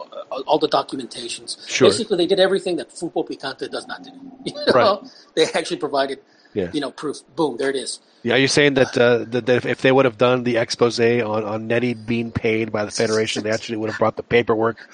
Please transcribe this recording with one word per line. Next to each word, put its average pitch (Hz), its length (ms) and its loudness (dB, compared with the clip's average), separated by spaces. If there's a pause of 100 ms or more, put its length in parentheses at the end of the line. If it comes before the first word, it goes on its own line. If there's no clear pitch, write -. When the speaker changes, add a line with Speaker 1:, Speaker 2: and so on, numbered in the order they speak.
(300)
Speaker 1:
all, 104 160 -8
all 151 120 4
the 147 100 0
documentations. 120 1000 -6
Speaker 2:
Sure. - 200 6
Speaker 1:
Basically, 202 280 0
they 170 100 2
did 180 140 2
everything 185 360 0
that 131 140 -8
Fútbol 165 380 -6
Picante 131 420 -10
does 123 160 -10
not - 160 -14
do. - 80 -20
<laughs> - 340 -18
You - 100 -6
know? 587 200 0
Speaker 2:
Right. 208 360 2 (260)
Speaker 1:
They 160 80 4 (140)
actually 165 200 -6
provided, 135 400 -4 (340)
Speaker 2:
Yeah. 92 220 -4
Speaker 1:
you 147 60 -2
know, 135 100 -6
proof. - 280 -10 (180)
Boom, 139 200 -2
there 135 140 -2
it 135 60 -2
is. 117 240 -8 (240)
Speaker 2:
Yeah, 117 100 2
are 127 40 6
you 135 100 4
saying 143 260 4
that, 131 220 2
uh, 120 220 4 (100)
that, 117 180 -4
that 123 100 4
if, 120 100 -2
if 123 160 -4
they 131 100 6
would 135 140 6
have 110 120 -2
done 127 260 2
the 120 120 0
expose 117 420 0
on, 113 460 2
on 110 220 -6
Neri 123 280 0
being 117 380 -4
paid 110 400 0
by 104 140 -2
the 98 40 -10
Federation, 110 540 0
they 107 60 -2
actually 110 260 -4
would 110 140 -4
have - 80 -8
brought 110 180 0
the - 60 -10
paperwork 113 560 2 (160)